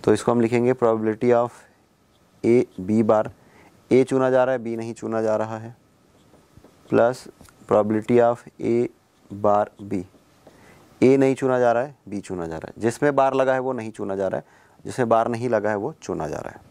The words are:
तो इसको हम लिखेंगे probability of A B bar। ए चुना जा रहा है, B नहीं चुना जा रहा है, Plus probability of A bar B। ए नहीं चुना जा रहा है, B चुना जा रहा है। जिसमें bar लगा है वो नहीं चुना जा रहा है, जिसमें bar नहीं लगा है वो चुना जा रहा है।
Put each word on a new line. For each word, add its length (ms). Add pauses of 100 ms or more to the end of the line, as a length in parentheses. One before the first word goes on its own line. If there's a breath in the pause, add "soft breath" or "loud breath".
तो 100
इसको 180
हम 100
लिखेंगे 320
probability 600
of 180 (920)
A 200 (180)
B 220
bar। 280 (600 soft breath)
ए 120
चुना 260
जा 140
रहा 100
है, 60
B 160
नहीं 180
चुना 280
जा 140
रहा 220
है, 180 (1120)
Plus 380 (440)
probability 500
of 180 (220)
A 260 (440)
bar 400 (120)
B। 200 (1000 soft breath)
ए 160
नहीं 180
चुना 240
जा 120
रहा 120
है, 120 (140)
B 100
चुना 280
जा 100
रहा 100
है। 140
जिसमें 340
bar 180
लगा 200
है 60
वो 140
नहीं 180
चुना 240
जा 120
रहा 120
है, 60 (400 soft breath)
जिसमें 240
bar 180
नहीं 220
लगा 200
है 60
वो 260
चुना 260
जा 100
रहा 140
है। 200